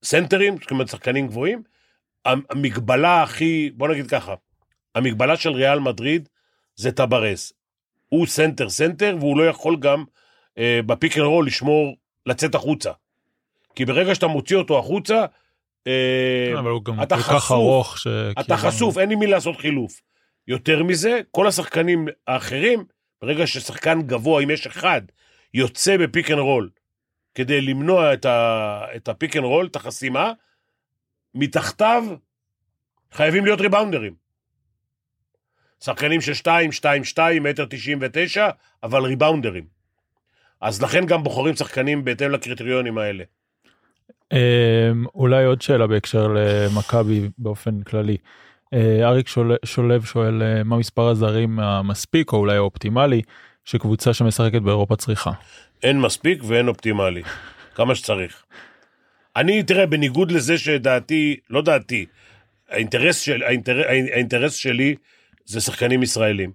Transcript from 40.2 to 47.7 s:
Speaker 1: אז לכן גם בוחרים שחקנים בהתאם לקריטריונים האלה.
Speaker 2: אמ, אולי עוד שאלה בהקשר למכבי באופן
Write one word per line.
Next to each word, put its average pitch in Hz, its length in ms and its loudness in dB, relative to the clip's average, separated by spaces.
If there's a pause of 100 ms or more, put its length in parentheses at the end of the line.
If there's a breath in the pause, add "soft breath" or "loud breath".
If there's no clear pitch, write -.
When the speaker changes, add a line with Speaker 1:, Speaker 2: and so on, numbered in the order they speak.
Speaker 1:
אז 104 200 -4
לכן 175 240 0
גם 170 180 2
בוחרים 143 320 -2
שחקנים 143 500 -4
בהתאם 127 260 -2
לקריטריונים 123 680 -4
האלה. 104 260 -4 (1080)
Speaker 2:
אמ, 117 760 4 (100)
אולי 131 300 4
עוד 127 160 2
שאלה 120 260 2
בהקשר 107 400 0
למכבי 104 1120 2
באופן 107 460 -6